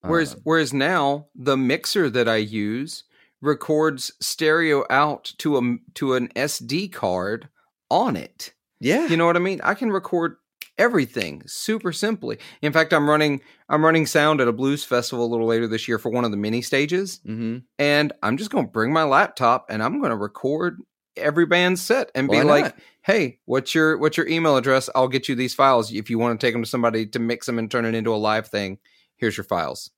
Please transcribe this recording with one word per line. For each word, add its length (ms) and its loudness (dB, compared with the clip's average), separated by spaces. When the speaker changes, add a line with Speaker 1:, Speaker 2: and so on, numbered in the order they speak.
Speaker 1:
Whereas, 340 0
Speaker 2:
Um, 80 -20
Speaker 1:
whereas 300 2
now 640 0
the 220 0
mixer 520 0
that 180 2
I 100 2
use 680 -4
records 760 -2
stereo 720 0
out 480 0
to 180 0
a 40 4
m-, 220 -2
to 200 0
an 200 -2
S 240 -4
D 280 -4
card 600 -4
on 260 0
it. 380 -12
Speaker 2:
Yeah. 280 2
Speaker 1:
You 100 2
know 80 4
what 100 4
I 40 2
mean? 240 -2
I 120 0
can 160 -2
record 440 -2
everything 720 0
super 440 -4
simply. 460 -4
In 120 0
fact, 200 4
I'm 160 4
running, 320 2
I'm 140 2
running 220 4
sound 360 2
at 60 4
a 60 2
blues 300 -2
festival 420 -2
a 60 -2
little 160 0
later 200 2
this 200 -4
year 100 -2
for 120 -4
one 160 -2
of 60 -2
the 60 -4
mini 240 -2
stages. 640 -2
Speaker 2:
Mm-hmm. 340 -6
Speaker 1:
And 420 2
I'm 160 0
just 140 -8
gonna 160 0
bring 260 0
my 100 2
laptop 680 2
and 120 -4
I'm 200 -2
gonna 160 -2
record 640 -4
every 320 2
band's 340 2
set 320 -2
and 160 -2
be 80 4
Speaker 2:
Why 60 4
Speaker 1:
like, 220 6
Speaker 2:
not? 100 -6
Speaker 1:
"Hey, 440 0
what's 280 -2
your, 240 4
what's 200 0
your 100 0
email 300 2
address? 360 2
I'll 140 4
get 200 -2
you 60 -2
these 220 -4
files. 360 4
If 200 -6
you 80 0
wanna 180 0
take 160 0
'em 100 -4
to 60 -8
somebody 380 0
to 120 -8
mix 300 -4
'em 80 -4
and 140 -6
turn 140 -2
it 100 -2
into 180 -2
a 40 0
live 300 -2
thing, 300 -6
here's 220 -2
your 80 -8
files." 520 -4